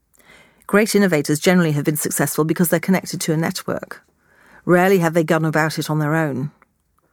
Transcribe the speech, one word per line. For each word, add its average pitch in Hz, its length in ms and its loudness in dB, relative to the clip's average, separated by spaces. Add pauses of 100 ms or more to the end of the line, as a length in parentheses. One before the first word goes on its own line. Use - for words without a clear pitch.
(680)
Great 208 280 2
innovators 160 440 2
generally 175 340 2
have 147 120 -2
been 156 120 0
successful - 480 -2
because 160 260 0
they're 165 100 0
connected - 400 -2
to 165 120 -2
a 151 40 0
network. - 640 -6 (640)
Rarely 185 340 4
have 165 160 0
they 175 80 2
gone 160 220 0
about 156 340 0
it 156 120 -6
on 156 80 0
their 151 160 0
own. 147 360 -4 (640)